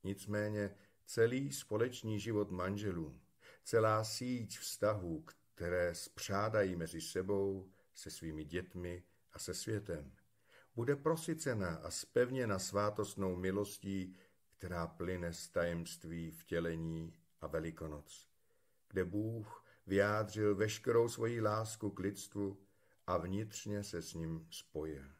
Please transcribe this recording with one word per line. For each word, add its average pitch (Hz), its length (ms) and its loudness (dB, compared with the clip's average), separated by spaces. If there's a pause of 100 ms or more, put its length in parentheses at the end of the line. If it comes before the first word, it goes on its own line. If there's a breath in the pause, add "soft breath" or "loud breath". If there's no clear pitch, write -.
Nicméně 104 680 -2 (320 loud breath)
celý 127 460 4
společný 110 680 0
život 104 300 0
manželů, 90 720 -2 (440 loud breath)
celá 110 400 6
síť 120 540 -4
vztahů, 90 680 0 (300)
které 87 400 2
spřádají 101 840 0
mezi 82 240 -4
sebou, 95 720 0 (240 loud breath)
se - 160 -12
svými 80 340 -6
dětmi 87 580 -6 (300 soft breath)
a - 60 -14
se - 160 -4
světem, 90 580 -4 (640 soft breath)
bude 120 220 2
prosycena 151 720 0
a 82 220 -4
spevněna 123 680 2
svátostnou 101 760 2
milostí, 95 800 0 (420 loud breath)
která 87 280 -2
plyne 87 460 -2
z - 160 -8
tajemství 82 840 -2
vtělení 82 840 -2 (260)
a 82 60 -8
Velikonoc, 80 840 -6 (600)
kde 95 160 2
Bůh 107 600 -4 (220 soft breath)
vyjádřil 104 680 4
veškerou 117 540 4
svoji 117 320 0
lásku 107 500 0
k - 80 -12
lidstvu 98 640 -4 (440 soft breath)
a 90 120 2
vnitřně 101 680 -2
se 87 180 -6
s - 120 -12
ním 82 360 -4
spojil. 76 540 -8 (160)